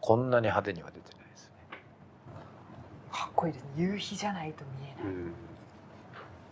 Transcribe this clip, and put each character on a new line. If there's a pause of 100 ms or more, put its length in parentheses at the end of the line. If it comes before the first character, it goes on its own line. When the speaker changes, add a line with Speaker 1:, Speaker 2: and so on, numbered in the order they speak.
Speaker 1:
こ
ん
な
に
派
手
に
は
出
て
な
い
で
す
ね。 (1600)
Speaker 2:
か
っ
こ
い
い
で
す
ね。
夕
日
じ
ゃ
な
い
と (160)
見
え
な
い。
Speaker 3:
う
ん。 (1200)